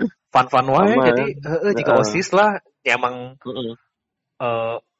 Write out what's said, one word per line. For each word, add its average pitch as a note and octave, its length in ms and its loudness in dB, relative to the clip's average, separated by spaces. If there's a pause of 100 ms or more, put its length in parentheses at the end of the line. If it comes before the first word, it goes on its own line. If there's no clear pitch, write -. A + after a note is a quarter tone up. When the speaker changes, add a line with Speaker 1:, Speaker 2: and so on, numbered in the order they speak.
(320)
Speaker 1:
fun-fun B2+ 400 2
wae, F#3+ 240 4
Speaker 2:
Aman. C3 160 4
Speaker 1:
jadi, B2+ 120 0 (120)
heueuh, D#3 400 -2
jiga A#2 160 0
Speaker 2:
Heeh. A#2 80 4
Speaker 1:
osis A2 320 -2
lah, G3+ 320 2 (160)
ya A#2+ 160 0
emang B2 480 -6
Speaker 2:
Heeh. B2 320 -10 (640)
Speaker 1:
Eh, A#2 360 -4 (240)